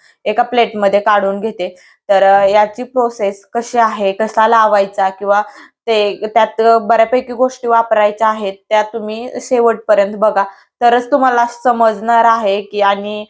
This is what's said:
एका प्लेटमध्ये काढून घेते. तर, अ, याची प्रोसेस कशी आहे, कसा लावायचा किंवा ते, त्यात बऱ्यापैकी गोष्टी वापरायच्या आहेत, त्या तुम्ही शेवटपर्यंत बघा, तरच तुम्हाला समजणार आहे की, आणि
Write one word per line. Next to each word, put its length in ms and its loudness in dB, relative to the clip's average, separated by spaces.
एका 180 0
प्लेटमध्ये 580 0
काढून 400 0
घेते. 360 -8
तर, 140 4
अ, 220 4
याची 380 0
प्रोसेस 680 -4
कशी 260 -4
आहे, 340 0
कसा 360 0
लावायचा 600 2
किंवा 340 -2
ते, 340 0
त्यात 280 0
बऱ्यापैकी 500 0
गोष्टी 360 -4
वापरायच्या 600 0
आहेत, 240 -4
त्या 140 0
तुम्ही 460 -8
शेवटपर्यंत 760 0
बघा, 280 0
तरच 300 2
तुम्हाला 360 2
समजणार 760 0
आहे 380 0
की, 180 -8
आणि 480 -2